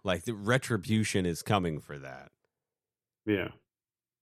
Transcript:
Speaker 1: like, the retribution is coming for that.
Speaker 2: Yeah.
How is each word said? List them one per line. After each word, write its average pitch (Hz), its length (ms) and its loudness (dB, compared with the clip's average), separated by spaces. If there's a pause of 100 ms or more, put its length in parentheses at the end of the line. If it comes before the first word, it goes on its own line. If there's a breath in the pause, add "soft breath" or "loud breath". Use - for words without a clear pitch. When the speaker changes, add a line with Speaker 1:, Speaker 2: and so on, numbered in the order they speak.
Speaker 1:
like, 90 220 0
the 117 100 -6
retribution 107 920 2
is 82 160 -2
coming 87 380 2
for 73 180 -12
that. 67 340 -14 (920)
Speaker 2:
Yeah. 98 260 2 (680)